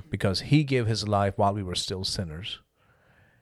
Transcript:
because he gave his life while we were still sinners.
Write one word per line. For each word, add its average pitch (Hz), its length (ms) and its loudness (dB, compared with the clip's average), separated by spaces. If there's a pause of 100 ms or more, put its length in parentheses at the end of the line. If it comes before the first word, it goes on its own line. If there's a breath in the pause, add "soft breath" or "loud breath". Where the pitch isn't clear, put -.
(100)
because 98 320 0
he 151 220 4
gave 131 220 0
his 104 220 -2
life 101 300 2
while 101 160 4
we 104 80 -4
were 90 120 -6
still 92 300 -4
sinners. 90 540 -6 (840 soft breath)